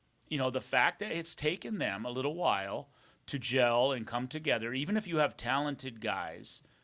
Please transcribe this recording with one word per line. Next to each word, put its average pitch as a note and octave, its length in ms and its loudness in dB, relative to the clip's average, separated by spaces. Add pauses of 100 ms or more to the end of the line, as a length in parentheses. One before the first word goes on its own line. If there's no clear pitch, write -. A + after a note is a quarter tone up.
(280)
you D3+ 100 -2
know, C3 140 2
the B2 100 -2
fact C3+ 380 2
that G#3+ 120 -6
it's E3 220 -2
taken F#3+ 460 -2
them G#2+ 260 -2
a B2 60 -4
little C3 240 -2
while A2+ 540 0 (360)
to C#3 140 -4
gel B2 520 4
and A#2+ 140 -2
come B2 220 -2
together, B2+ 460 0
even D3 220 0
if G#3 120 -2
you E3 100 0
have D3+ 200 2
talented C3 640 -2
guys, F#2+ 600 -4 (220)